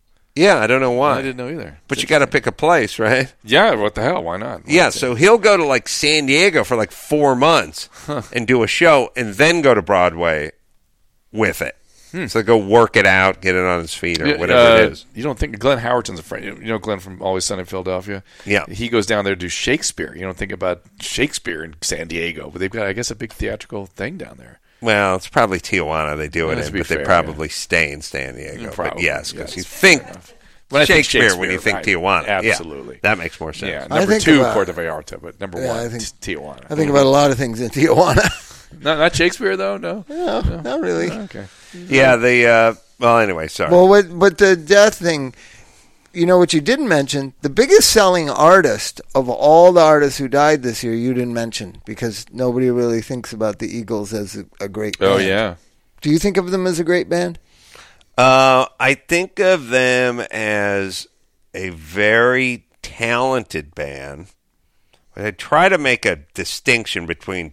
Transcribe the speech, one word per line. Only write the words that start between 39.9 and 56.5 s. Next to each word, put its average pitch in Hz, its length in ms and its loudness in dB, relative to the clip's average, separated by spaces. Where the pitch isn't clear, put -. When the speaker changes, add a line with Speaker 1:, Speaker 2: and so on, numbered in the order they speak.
Speaker 3:
No, 320 320 -4
Speaker 2:
No? 170 220 -4
Speaker 3:
not 294 180 -6
really. 175 300 -4
Speaker 2:
Oh, 208 140 -10
okay. 104 200 -16
Speaker 1:
Yeah, 135 420 4
the, 120 300 4
uh, 113 280 6
well, 117 180 6
anyway, 87 300 0
sorry. 90 240 -4
Speaker 3:
Well, 180 140 8
what, 190 320 4
but 180 200 4
the 190 180 4
death 202 380 4
thing, 147 400 -4
you 170 140 -2
know 180 120 6
what 175 140 4
you 160 80 2
didn't 247 280 0
mention? 139 540 0
The 143 80 -2
biggest 220 400 4
selling 180 400 4
artist 151 720 4
of 131 140 0
all 160 440 6
the 175 80 6
artists 147 380 4
who 139 100 -6
died 143 340 2
this 120 220 -6
year, 113 100 -4
you 120 200 -2
didn't 120 200 -4
mention, 113 500 -8
because 110 480 -10
nobody 127 380 0
really 120 320 0
thinks 123 300 -10
about 107 280 -6
the 113 80 -6
Eagles 104 440 -8
as 104 240 -8
a, 104 80 -12
a 101 40 -8
great 104 320 -8
Speaker 2:
Oh, 98 160 4
Speaker 3:
band. 95 120 0
Speaker 2:
yeah. 98 260 -2
Speaker 3:
Do 147 100 -4
you 160 80 4
think 196 180 -2
of 180 160 0